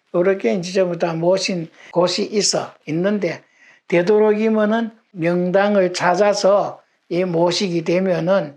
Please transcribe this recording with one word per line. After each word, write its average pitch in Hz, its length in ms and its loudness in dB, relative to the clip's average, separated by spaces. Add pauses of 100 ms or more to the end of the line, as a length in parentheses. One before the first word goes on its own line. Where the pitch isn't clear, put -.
(120)
이렇게 196 420 0
이제 180 180 -6
전부 180 260 -2
다 170 160 -2
모신 175 560 -2 (220)
곳이 180 320 0
있어 185 480 -2 (140)
있는데 175 560 -2 (460)
되도록이면은 214 1040 2 (200)
명당을 180 800 2
찾아서 190 880 2 (280)
이 175 160 -2
모시게 170 580 0
되면은 175 760 0